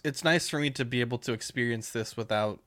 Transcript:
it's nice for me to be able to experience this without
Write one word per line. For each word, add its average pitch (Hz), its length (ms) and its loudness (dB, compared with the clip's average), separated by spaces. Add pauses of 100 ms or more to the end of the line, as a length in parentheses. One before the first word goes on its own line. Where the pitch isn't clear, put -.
it's 143 180 -2
nice 165 240 4
for 151 120 -2
me 147 100 2
to 131 160 -2
be 123 160 0
able 120 160 0
to - 160 -2
experience 117 560 -2
this - 260 -4
without 107 520 0